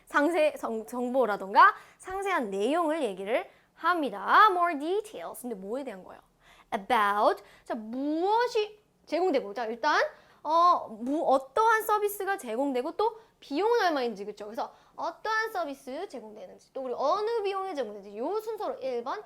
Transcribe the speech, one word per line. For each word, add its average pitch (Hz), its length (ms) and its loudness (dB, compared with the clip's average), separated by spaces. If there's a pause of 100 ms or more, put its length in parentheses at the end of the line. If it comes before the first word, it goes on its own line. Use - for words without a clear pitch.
상세 302 480 2
정-, 226 320 -6
정보라던가 247 880 4 (240)
상세한 370 520 -4
내용을 302 520 0
얘기를 208 460 -4 (260)
합니다. 294 760 4
More 349 280 2
details. 285 640 -6
근데 247 120 -8
뭐에 208 300 -8
대한 196 200 -12
거예요? - 160 -20 (520)
About. 214 680 2 (220)
자, 339 100 -8
무엇이 330 1080 -2 (260)
제공되고. 294 480 0
자, 233 120 -4
일단, 302 360 0 (400)
어, 339 460 4 (120)
무-, 277 260 -2
어떠한 440 560 2
서비스가 415 560 -2
제공되고 254 540 -2
또 453 280 -2 (200)
비용은 427 460 0
얼마인지, 240 380 -2
그쵸? 208 220 -12
그래서 233 260 -6 (240)
어떠한 440 560 -2
서비스 311 560 -6
제공되는지, - 640 -16
또 269 100 -8
우리 247 140 -6
어느 403 460 0
비용에 381 320 -4
제공되는지 208 440 -8
요 359 220 -4
순서로 427 360 -6
일 247 260 -6
번, 359 240 -6